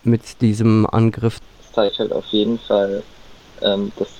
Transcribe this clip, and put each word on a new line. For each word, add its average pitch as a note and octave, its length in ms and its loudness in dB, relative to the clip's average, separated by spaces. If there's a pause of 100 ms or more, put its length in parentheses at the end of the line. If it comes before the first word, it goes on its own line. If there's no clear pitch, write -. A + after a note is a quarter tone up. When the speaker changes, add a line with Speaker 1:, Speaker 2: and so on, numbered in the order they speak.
Speaker 1:
mit - 380 -2
diesem A2 460 4
Angriff? A2+ 520 0 (220)
Speaker 2:
Es - 100 -20
zeigt G2+ 280 0
halt G#2+ 120 -2
auf - 140 -4
jeden A2 340 0
Fall, G2+ 420 -2 (600)
ähm, G2+ 360 -2
dass - 120 -6 (100)